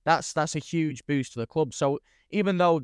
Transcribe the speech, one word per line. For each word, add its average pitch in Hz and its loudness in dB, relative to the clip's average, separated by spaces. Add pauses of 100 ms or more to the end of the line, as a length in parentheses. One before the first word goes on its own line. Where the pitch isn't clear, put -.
that's, 156 2
that's 156 -2
a - -2
huge 156 -4
boost 139 -2
to - -10
the 113 -4
club. 156 -2
So 143 0 (320)
even 196 0
though 170 4